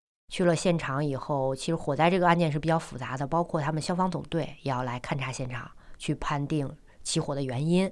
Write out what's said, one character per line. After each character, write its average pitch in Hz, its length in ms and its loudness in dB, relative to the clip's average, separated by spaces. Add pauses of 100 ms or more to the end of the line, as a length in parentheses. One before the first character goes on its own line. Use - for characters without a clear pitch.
(300)
去 - 160 0
了 170 100 6
现 170 220 2
场 143 260 -2
以 139 140 0
后， 135 360 0
其 135 120 -6
实 165 100 0
火 151 180 -2
灾 151 160 6
这 185 80 4
个 180 80 4
案 170 140 6
件 170 100 4
是 147 80 -2
比 156 120 -2
较 165 100 4
复 - 180 -10
杂 127 200 -8
的， 139 100 -4
包 165 160 2
括 170 160 -2
他 147 140 0
们 156 80 -2
消 180 120 -2
防 185 160 2
总 170 200 -4
队 156 320 -2
也 139 100 -2
要 127 120 -2
来 123 180 -4
勘 - 180 -4
察 131 100 -4
现 127 200 -6
场， 123 200 -8 (280)
去 - 180 -2
判 143 320 -2
定 143 240 -2 (320)
起 - 160 0
火 147 160 -4
的 139 80 -2
原 131 240 -2
因 185 240 4